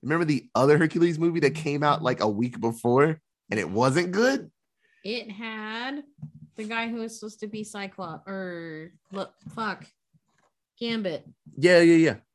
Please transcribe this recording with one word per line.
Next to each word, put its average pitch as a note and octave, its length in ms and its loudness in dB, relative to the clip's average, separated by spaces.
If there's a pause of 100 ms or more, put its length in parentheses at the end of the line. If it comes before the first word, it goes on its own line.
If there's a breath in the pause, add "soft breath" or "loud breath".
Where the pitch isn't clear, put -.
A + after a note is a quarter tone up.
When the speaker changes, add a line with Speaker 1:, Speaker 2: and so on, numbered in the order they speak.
Speaker 1:
Remember D#3+ 220 0
the D3+ 300 -2
other C#3 240 6
Hercules E3 400 2
movie E3 220 0
that C#3+ 140 2
came D3 280 -4
out, D3 200 2
like, B2+ 180 -2
a G#2+ 80 2
week A#2 320 -2
before B2 600 2 (300)
and A2 80 -2
it E2+ 120 -2
wasn't C3+ 420 0
good? A#3+ 380 0 (520)
Speaker 2:
It A3 280 -10
had A3+ 720 -10 (520)
the A3 80 -10
guy A3+ 240 -6
who A#3 100 -6
was A3+ 200 -10
supposed G#3+ 220 -16
to G#3+ 60 -8
be G#3+ 180 -10
Cyclops, F#3+ 640 -12
or, E3+ 640 -10 (180)
look, F#3+ 220 -10 (220)
fuck, G#3+ 320 -8 (920)
Gambit. A3 460 -6 (320)
Speaker 1:
Yeah, F3 240 6
yeah, E3+ 160 8
yeah. D#3 180 6 (200)